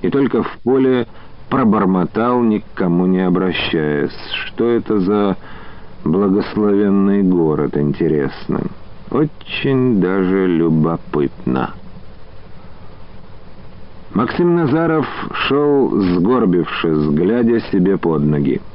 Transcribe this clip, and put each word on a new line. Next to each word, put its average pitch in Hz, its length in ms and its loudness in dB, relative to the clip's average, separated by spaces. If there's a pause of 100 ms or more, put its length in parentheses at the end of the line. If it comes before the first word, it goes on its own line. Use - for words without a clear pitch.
И 92 80 0
только 123 340 2
в - 200 -8
поле 131 440 2 (420)
пробормотал, 110 920 2
ни 110 180 2
к - 40 -10 (100)
кому 90 320 2
не 92 140 4
обращаясь: 85 960 0 (300)
«Что - 240 -2
это 107 320 0
за 101 340 2 (720)
благословенный 101 1160 2
город, 78 520 2
интересно? 73 840 0 (500)
Очень 131 880 0
даже 92 480 2
любопытно». 78 1200 0 (2500)
Максим 175 420 2
Назаров 160 500 2 (280)
шел, 143 580 2
сгорбившись, 90 1160 2
глядя 113 500 2 (120)
себе 95 260 4
под 78 260 0
ноги. 73 380 2 (140)